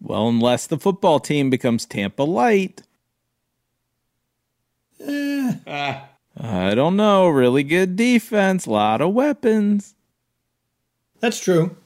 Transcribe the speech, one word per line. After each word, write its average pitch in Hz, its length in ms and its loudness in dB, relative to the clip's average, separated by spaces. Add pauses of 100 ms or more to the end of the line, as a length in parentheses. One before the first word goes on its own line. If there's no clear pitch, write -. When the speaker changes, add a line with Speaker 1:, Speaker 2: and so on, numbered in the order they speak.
Speaker 1:
Well, 104 280 -2
unless 120 380 0
the 156 120 -4
football 180 420 0
team 143 300 -2
becomes 123 340 0
Tampa 101 380 -6
Light. 196 600 0 (2250)
Speaker 2:
Eh. 285 540 -4 (120)
Speaker 3:
Ah. 143 420 -8 (300)
Speaker 1:
I 101 360 -2
don't 156 220 2
know. 202 320 4
Really 135 340 2
good 180 340 0
defense, 214 720 0
lot 107 340 2
of 180 140 0
weapons. 220 800 0 (1300)
Speaker 2:
That's 233 200 -4
true. 175 460 0